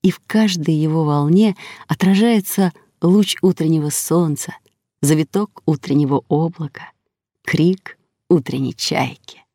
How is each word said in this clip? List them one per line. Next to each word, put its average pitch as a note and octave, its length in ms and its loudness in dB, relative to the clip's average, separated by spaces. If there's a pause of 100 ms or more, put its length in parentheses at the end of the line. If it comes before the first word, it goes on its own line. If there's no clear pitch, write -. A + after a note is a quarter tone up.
И F#3 80 4
в - 160 -12
каждой F3+ 480 0
его D#3 300 0
волне D#3 520 2 (300)
отражается G3 840 0 (280)
луч F#3 420 2
утреннего D#3+ 480 0
солнца, D#3+ 680 -4 (440)
завиток D#3 640 -2
утреннего C#3 640 0
облака, D#3+ 640 -4 (540)
крик - 520 -2 (320)
утренней C3+ 460 -2
чайки. - 720 -8 (100)